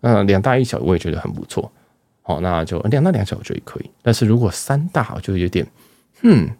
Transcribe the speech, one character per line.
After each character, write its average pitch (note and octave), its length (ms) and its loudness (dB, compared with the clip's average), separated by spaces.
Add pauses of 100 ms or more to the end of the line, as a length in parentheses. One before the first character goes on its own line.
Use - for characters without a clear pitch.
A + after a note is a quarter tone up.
那 A2+ 220 4
两 G2 180 2
大 B2+ 160 2
一 C3+ 60 2
小 - 160 -4
我 D2 140 0
也 F2 60 2
觉 - 100 -6
得 D2+ 100 -6
很 - 120 -10
不 - 140 -10
错。 - 260 -8 (520)
好， D#2+ 180 -4
那 F2 240 0
就 F2 160 -6
两 C3+ 200 2
大 F3 80 4
两 A2 160 0
小 - 120 -6
我 - 60 -14
觉 - 100 -8
得 - 20 -6
也 - 100 -10
可 - 140 -12
以。 - 100 -12 (120)
但 A#2 120 2
是 A2+ 120 0
如 A2 120 4
果 A2+ 140 2
三 C#3+ 380 -2
大， - 260 -2
我 F#2 60 -8
就 F#2+ 160 -4
有 F2+ 100 0
点， F2+ 180 -2 (560)
hmm D3+ 280 6 (100)